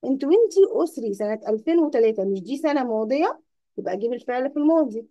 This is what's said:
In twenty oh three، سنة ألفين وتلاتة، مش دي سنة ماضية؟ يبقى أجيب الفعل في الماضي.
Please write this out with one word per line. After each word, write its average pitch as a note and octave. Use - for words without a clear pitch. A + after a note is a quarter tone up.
In C4
twenty F#4+
oh E4+
three، A3+
سنة G#3
ألفين A3
وتلاتة، A3+
مش G3
دي A#3+
سنة C#4+
ماضية؟ A#3+
يبقى -
أجيب A3
الفعل B3+
في C4+
الماضي. D4